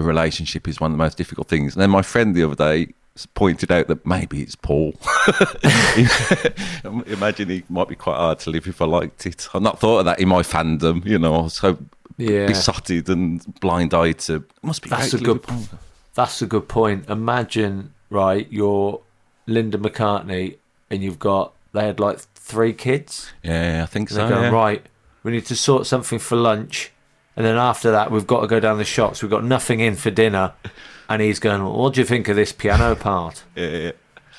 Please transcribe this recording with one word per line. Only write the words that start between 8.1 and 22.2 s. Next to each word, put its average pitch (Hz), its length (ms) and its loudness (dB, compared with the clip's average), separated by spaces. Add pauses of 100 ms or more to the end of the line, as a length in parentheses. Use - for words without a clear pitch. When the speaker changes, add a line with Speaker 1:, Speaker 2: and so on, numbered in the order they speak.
Speaker 1:
hard 80 220 2
to - 120 -8
live 80 160 -4
if 90 140 -8
I 85 40 2
liked 80 400 -2
it. - 280 -10
I've 95 80 -2
not 107 180 0
thought 110 200 4
of 92 60 2
that 87 140 2
in 92 80 4
my 90 160 6
fandom, 82 640 0
you 104 120 2
know, 80 180 4
I 82 60 2
was 82 140 -6
so 92 220 0 (400)
Speaker 2:
Yeah. 104 300 0
Speaker 1:
besotted 92 600 -2
and 87 340 -2 (160)
blind-eyed 85 600 2
to, - 160 -4
it 76 80 -8 (200)
must - 200 -6
be - 60 -16
Speaker 2:
That's 123 220 -2
Speaker 1:
great - 20 0
Speaker 2:
a 127 40 0
Speaker 1:
to - 0 -
live 120 240 0
Speaker 2:
good - 160 -12
Speaker 1:
with 107 140 -10
Paul. 80 80 -16 (340)
Speaker 2:
That's - 280 -2
a 123 40 -2
good 104 220 -2
point. 107 420 0
Imagine, 107 840 -2 (180)
right, 98 400 0
you're 101 500 0 (460)
Linda 113 300 -2
McCartney 101 800 -4 (340)
and 98 100 -4
you've 95 180 -6
got, 98 340 0 (200)
they 104 140 0
had, 104 120 -4
like, 101 200 0 (160)